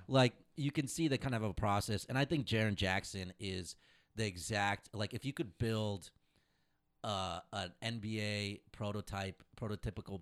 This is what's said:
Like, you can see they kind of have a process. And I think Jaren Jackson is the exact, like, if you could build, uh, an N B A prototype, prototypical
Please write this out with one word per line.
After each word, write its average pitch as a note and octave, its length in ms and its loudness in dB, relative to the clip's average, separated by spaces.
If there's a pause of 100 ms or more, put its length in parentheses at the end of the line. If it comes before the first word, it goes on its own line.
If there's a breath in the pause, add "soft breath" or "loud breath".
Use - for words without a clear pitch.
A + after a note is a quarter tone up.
Like, B2+ 280 8 (200)
you C#3+ 160 0
can C#3 160 0
see D#3+ 220 0
they C3+ 100 2
kind C3 160 -2
of A2+ 80 0
have G#2+ 80 0
a F2+ 40 -4
process. G2+ 500 2
And B2 120 -2
I C#3 100 4
think D3 200 0
Jaren A2 300 2
Jackson F#2+ 640 -2
is F#2+ 340 -4 (400 soft breath)
the A2+ 120 0
exact, G2+ 680 0
like, G#2 200 -2
if A#2 100 -8
you C#3 80 -2
could A#2+ 260 -6
build, G#2+ 520 0 (920)
uh, F#2 380 -2 (120)
an F#2 200 -4 (100)
N A#2 160 -4
B G#2+ 220 -4
A G#2 400 -2 (120)
prototype, G2+ 680 -6 (160)
prototypical G2+ 640 -6